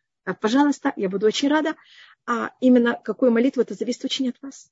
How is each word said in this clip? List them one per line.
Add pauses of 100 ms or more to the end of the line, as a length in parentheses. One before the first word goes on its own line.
(260)
э,
пожалуйста,
я
буду
очень
рада. (500)
А (100)
именно
какую
молитву,
это
зависит
очень
от
вас.